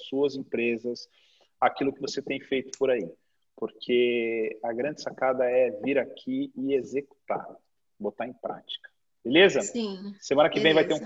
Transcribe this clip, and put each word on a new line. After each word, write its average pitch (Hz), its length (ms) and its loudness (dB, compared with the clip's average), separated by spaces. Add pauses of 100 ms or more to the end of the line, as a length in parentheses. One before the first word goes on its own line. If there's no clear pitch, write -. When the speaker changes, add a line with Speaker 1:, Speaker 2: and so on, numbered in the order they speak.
Speaker 1:
suas 139 300 0
empresas, 120 720 -4 (520)
àquilo 135 340 0
que 139 80 -16
você 135 200 -6
tem 135 180 -4
feito - 380 -4
por 131 140 2
aí. 120 180 0 (460)
Porque 117 1080 0
a 117 80 -2
grande 135 300 -4
sacada 127 480 0
é 127 220 4 (120)
vir 135 140 0
aqui 135 580 -4
e 135 200 -2
executar, 117 680 -4 (540)
botar 110 280 -6
em 127 60 -12
prática. - 560 -12 (360)
Beleza? 143 360 6
Speaker 2:
Sim. 202 600 -6
Speaker 1:
Semana 151 280 4
que - 120 -2
vem 156 120 6
vai 156 100 6
ter 156 100 -2
um 156 40 0
Speaker 2:
Beleza. - 80 -6